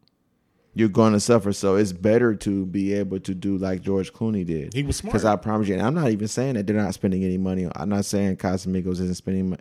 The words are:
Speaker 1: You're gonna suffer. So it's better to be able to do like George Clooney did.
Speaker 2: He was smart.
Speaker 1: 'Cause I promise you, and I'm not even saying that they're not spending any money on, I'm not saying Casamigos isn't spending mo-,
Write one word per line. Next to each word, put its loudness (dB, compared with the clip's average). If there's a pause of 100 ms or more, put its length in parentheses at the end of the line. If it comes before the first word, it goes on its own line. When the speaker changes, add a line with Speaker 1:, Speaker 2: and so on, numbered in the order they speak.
(760)
Speaker 1:
You're 4
gonna 6
suffer. 4
So 2
it's 2
better 4
to -2
be -2
able -2
to -6
do -2
like -2
George 0
Clooney -2
did. -4
Speaker 2:
He -2
was -2
smart. -6
Speaker 1:
'Cause 2
I 4
promise -2
you, 0
and 0
I'm 0
not 2
even -2
saying -2
that -2
they're 0
not 0
spending -2
any 0
money -2
on, -6
I'm -6
not 0
saying 0
Casamigos -2
isn't -2
spending -2
mo-, -4